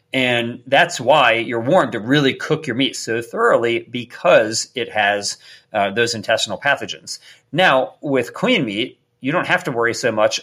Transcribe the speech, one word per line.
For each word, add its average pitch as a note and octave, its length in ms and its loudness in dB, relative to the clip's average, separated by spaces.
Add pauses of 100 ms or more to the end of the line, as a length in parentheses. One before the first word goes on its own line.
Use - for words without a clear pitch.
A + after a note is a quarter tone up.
(140)
And B2 520 0
that's D#3 360 2
why B2+ 320 6
you're A#2 260 -2
warned B2 320 2
to A2+ 80 -6
really C3 340 2
cook - 320 -4
your A#2+ 100 -4
meat C3 200 -2
so A#2 260 -4
thoroughly, A#2+ 580 0
because A#2 920 0
it A#2+ 160 -6
has, G2+ 480 -2 (360)
uh, G2+ 180 0
those A2+ 240 0
intestinal G#2+ 440 -2
pathogens. - 600 -4 (320)
Now, D3 500 2
with C3 320 -2
clean G#3 320 0
meat, A2 340 -6 (200)
you C3 120 -4
don't E3 160 -2
have F3+ 180 0
to D3 60 -4
worry A#2 220 0
so A#2 180 -2
much A2 320 0